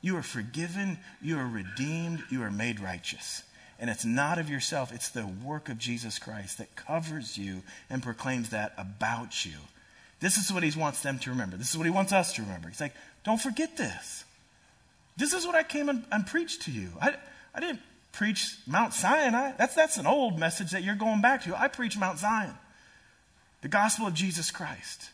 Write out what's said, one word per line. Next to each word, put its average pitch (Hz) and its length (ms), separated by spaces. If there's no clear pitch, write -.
You 180 160
are 151 60
forgiven. 170 760
You 160 160
are 127 80
redeemed. 135 800
You 127 140
are 107 80
made 110 300
righteous. - 640
And 117 100
it's 113 160
not 143 340
of 156 120
yourself. 131 420
It's - 180
the 110 160
work 131 420
of 120 100
Jesus 117 400
Christ 104 400
that - 160
covers 156 640
you 95 240
and 131 140
proclaims 120 480
that 107 260
about 107 680
you. 80 100
This 190 180
is 196 160
what 180 120
he 156 140
wants 147 240
them 135 180
to 131 100
remember. 104 260
This 120 140
is 160 60
what 160 80
he 165 60
wants 190 220
us 190 220
to 113 80
remember. 87 260
He's - 120
like, 147 140
"Don't 220 180
forget 311 360
this." - 480
This 285 140
is 359 140
what 349 100
I 320 80
came 294 240
and, 247 240
and 208 140
preached 330 360
to 165 80
you. 98 200
I, 294 120
I - 60
didn't 330 200
preach - 440
Mount 190 280
Sinai. 262 640
That's, 247 160
that's 320 240
an 151 80
old 226 320
message 160 320
that 180 140
you're 202 100
going 214 260
back 254 240
to. 135 160
I 269 80
preach 226 300
Mount 185 220
Zion, 208 340
the 143 80
gospel 214 380
of 180 80
Jesus 165 360
Christ. - 640